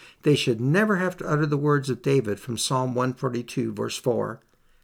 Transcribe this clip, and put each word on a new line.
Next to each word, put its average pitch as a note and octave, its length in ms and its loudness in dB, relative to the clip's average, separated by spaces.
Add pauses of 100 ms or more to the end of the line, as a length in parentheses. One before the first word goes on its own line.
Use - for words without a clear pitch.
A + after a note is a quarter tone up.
(220)
they D3 140 6
should A#2 240 0
never F#3+ 360 2
have F3+ 200 -2
to - 120 -8
utter D3+ 160 2
the D3+ 120 0
words C#3+ 340 2
of A#2+ 100 -4
David A#2+ 380 2
from A#2 180 -8
Psalm B2+ 380 -2
one B2+ 200 0
forty-two, A#2+ 580 -4
verse A2+ 260 -6
four, A2 420 -2 (440)